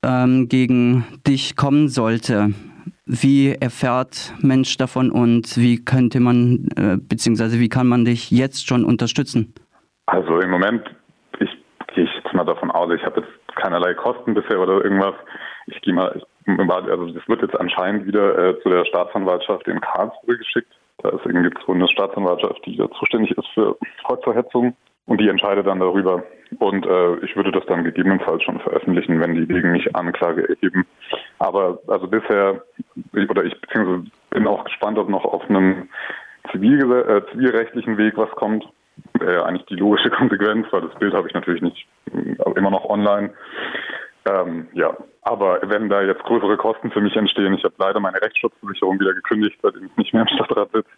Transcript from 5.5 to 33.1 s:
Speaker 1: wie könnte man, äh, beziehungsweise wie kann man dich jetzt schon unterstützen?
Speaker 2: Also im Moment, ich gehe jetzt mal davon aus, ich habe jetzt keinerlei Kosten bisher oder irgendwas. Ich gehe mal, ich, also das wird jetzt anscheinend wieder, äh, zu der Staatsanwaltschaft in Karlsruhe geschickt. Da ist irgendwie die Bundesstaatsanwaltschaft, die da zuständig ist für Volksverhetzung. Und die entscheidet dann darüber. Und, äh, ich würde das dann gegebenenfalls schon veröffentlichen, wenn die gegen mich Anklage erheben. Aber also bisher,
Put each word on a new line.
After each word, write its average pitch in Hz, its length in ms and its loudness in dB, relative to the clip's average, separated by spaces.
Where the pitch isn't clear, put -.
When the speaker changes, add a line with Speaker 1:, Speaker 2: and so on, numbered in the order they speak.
Speaker 1:
wie 120 260 4
könnte 127 360 2
man, 123 580 4
äh, 95 200 2
beziehungsweise 113 640 0
wie 117 100 4
kann 127 180 2
man 120 180 4
dich 120 260 0
jetzt 131 360 0
schon 123 180 2
unterstützen? 120 680 0
Speaker 2:
Also 85 340 0
im 92 100 0
Moment, 98 340 0
ich 98 100 0
gehe 87 120 2
jetzt - 280 -8
mal 90 120 0
davon 85 260 -2
aus, 85 220 0
ich 82 100 -2
habe - 180 -4
jetzt - 340 -16
keinerlei 90 380 0
Kosten - 400 -4
bisher 101 260 0
oder 95 240 2
irgendwas. 98 320 0
Ich - 140 -16
gehe 92 120 0
mal, 90 220 0
ich, - 80 -12
also 92 680 0
das 82 160 -14
wird 113 140 0
jetzt - 180 -2
anscheinend 92 460 -2
wieder, 101 320 2
äh, 90 240 2
zu - 80 0
der 90 160 4
Staatsanwaltschaft 90 840 -2
in 90 140 -4
Karlsruhe 117 560 -4
geschickt. - 340 -6
Da - 100 -2
ist - 160 -6
irgendwie 87 240 2
die - 160 -12
Bundesstaatsanwaltschaft, 92 1000 -2
die - 120 -10
da 104 140 0
zuständig - 460 -2
ist - 160 -8
für 101 240 2
Volksverhetzung. 123 720 0
Und 113 140 0
die 104 80 4
entscheidet 98 400 2
dann 95 120 0
darüber. 92 440 2
Und, 98 260 0
äh, 90 300 4
ich - 100 -8
würde 92 160 0
das 90 140 0
dann 87 180 0
gegebenenfalls 87 600 0
schon - 160 -4
veröffentlichen, - 600 0
wenn 85 160 0
die 80 120 0
gegen 90 240 0
mich - 240 0
Anklage 87 520 -2
erheben. 92 380 0
Aber 92 480 0
also 92 200 -2
bisher, 101 560 0